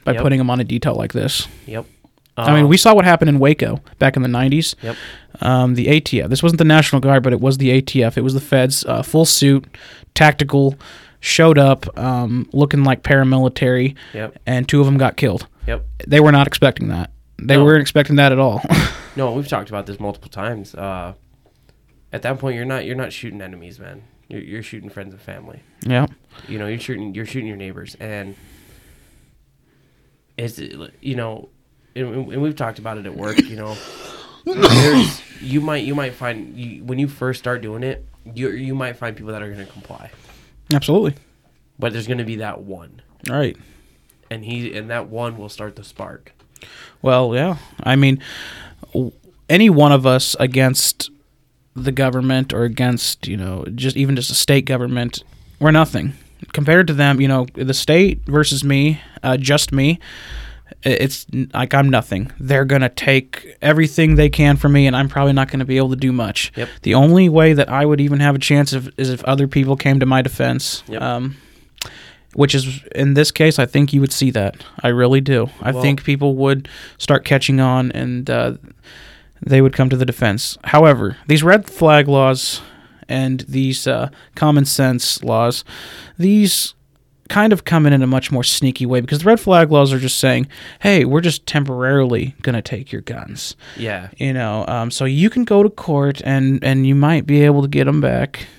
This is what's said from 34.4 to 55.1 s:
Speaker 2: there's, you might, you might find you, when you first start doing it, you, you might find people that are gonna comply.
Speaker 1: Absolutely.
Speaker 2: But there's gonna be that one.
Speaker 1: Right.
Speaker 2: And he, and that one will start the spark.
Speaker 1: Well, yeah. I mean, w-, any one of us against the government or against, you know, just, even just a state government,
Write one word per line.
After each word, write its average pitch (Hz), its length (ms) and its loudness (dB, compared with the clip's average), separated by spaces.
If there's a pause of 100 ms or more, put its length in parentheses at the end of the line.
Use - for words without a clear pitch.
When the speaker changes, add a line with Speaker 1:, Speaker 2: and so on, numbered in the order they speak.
Speaker 2:
there's, 190 760 2 (220)
you 135 180 -4
might, 147 240 -6
you 139 100 -6
might 135 200 -6
find 120 420 -12
you, 117 280 -16
when 127 140 -8
you 139 100 -2
first 127 320 -8
start 123 220 -8
doing 110 200 -12
it, 131 220 -10 (300)
you, 123 160 -6
you 131 240 -10
might 127 220 -8
find 113 200 -12
people 107 160 -14
that 104 100 -12
are 104 80 -12
gonna 101 160 -16
comply. - 440 -20 (640)
Speaker 1:
Absolutely. 147 420 0 (640)
Speaker 2:
But 120 140 -6
there's 110 140 -10
gonna 120 180 -6
be 110 120 -10
that 107 260 -12
one. 92 400 -20 (260)
Speaker 1:
Right. 139 280 -4 (720)
Speaker 2:
And 110 140 -14
he, 120 320 -10
and 107 140 -12
that 117 180 -8
one 113 300 -10
will 104 100 -18
start 104 280 -16
the 104 80 -20
spark. - 500 -20 (680)
Speaker 1:
Well, 127 320 2
yeah. 156 220 -2 (260)
I 131 140 0
mean, 135 240 2 (720)
w-, 127 200 -4 (360)
any 202 220 6
one 147 220 6
of 135 140 2
us 127 320 0
against 131 720 0 (640)
the 127 180 -6
government 131 600 0
or 117 120 0
against, 120 640 -2
you 101 100 -8
know, 92 280 -8 (100)
just, 131 220 -4
even 135 200 0
just 123 140 -6
a 127 40 -8
state 139 320 2
government, 123 560 -6 (380)